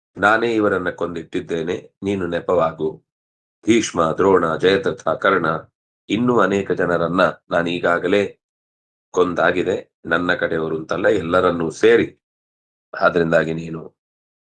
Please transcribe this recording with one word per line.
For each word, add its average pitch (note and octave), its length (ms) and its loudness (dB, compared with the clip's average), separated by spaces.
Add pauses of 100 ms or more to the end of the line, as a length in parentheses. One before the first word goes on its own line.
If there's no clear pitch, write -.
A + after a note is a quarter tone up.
(160)
ನಾನೇ A2+ 380 2
ಇವರನ್ನ G2 360 0
ಕೊಂದಿಟ್ಟಿದ್ದೇನೆ, E2+ 840 -6 (260)
ನೀನು G2 240 -4
ನೆಪವಾಗು. E2 640 -2 (760)
ಭೀಷ್ಮ, F2+ 480 2
ದ್ರೋಣ, F2 440 2
ಜಯದ್ರಥ, F2+ 520 0
ಕರ್ಣ, F2 380 0 (600)
ಇನ್ನೂ A#2+ 300 0
ಅನೇಕ G2 340 0
ಜನರನ್ನ E2+ 500 0 (280)
ನಾನು E2+ 200 0
ಈಗಾಗಲೇ F2 520 0 (920)
ಕೊಂದಾಗಿದೆ. F2+ 640 0 (300)
ನನ್ನ F2 280 0
ಕಡೆಯವರು E2 420 -4
ಅಂತಲ್ಲ, E2+ 320 -2
ಎಲ್ಲರನ್ನೂ F2 640 0
ಸೇರಿ. A2 360 4 (960)
ಆದ್ರಿಂದಾಗಿ E2 540 2
ನೀನು D#2+ 280 -10 (760)